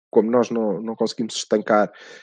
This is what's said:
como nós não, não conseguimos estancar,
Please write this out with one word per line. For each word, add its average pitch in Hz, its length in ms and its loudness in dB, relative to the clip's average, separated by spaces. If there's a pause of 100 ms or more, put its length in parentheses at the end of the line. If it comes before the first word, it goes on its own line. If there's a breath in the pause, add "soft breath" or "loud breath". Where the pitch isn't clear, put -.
(120)
como 110 180 4
nós 120 200 2
não, 107 320 -2
não 113 140 -8
conseguimos 113 400 -4
estancar, 104 540 2 (340 soft breath)